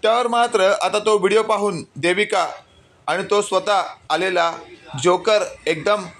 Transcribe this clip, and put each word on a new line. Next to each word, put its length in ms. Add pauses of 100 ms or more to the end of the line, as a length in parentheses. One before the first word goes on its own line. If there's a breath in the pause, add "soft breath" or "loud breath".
त्यावर 240
मात्र 340
आता 380
तो 200
व्हिडिओ 240
पाहून 420 (120)
देविका 520 (580)
आणि 240
तो 120
स्वतः 400 (280)
आलेला 420 (500)
जोकर 400 (240)
एकदम 380 (160)